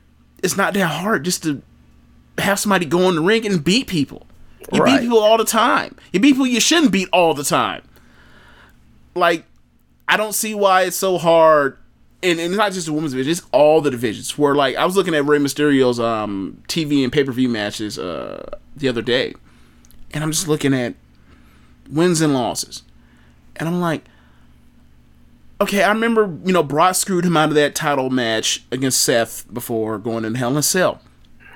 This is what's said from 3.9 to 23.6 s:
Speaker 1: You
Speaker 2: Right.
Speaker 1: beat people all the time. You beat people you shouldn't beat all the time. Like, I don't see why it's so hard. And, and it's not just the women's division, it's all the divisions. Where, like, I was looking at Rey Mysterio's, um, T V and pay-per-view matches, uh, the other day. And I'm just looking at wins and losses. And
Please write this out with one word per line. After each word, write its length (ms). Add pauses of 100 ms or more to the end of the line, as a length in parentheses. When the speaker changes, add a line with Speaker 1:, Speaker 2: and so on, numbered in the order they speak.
Speaker 1:
You 80
Speaker 2:
Right. 200
Speaker 1:
beat 40
people 140
all 200
the 60
time. 520 (160)
You 80
beat 120
people 140
you 140
shouldn't 320
beat 200
all 220
the 100
time. 380 (1300)
Like, 300 (640)
I 80
don't 180
see 200
why 280
it's 140
so 220
hard. 600 (440)
And, 180
and 120
it's 40
not 160
just 140
the 60
women's 200
division, 200
it's 100 (100)
all 300
the 80
divisions. 480
Where, 160
like, 220
I 100
was 100
looking 180
at 120
Rey 120
Mysterio's, 600
um, 680
T 160
V 200
and 80
pay-per-view 380
matches, 480
uh, 580 (180)
the 140
other 140
day. 320 (760)
And 120
I'm 60
just 180
looking 240
at 220 (960)
wins 320
and 100
losses. 500 (720)
And 120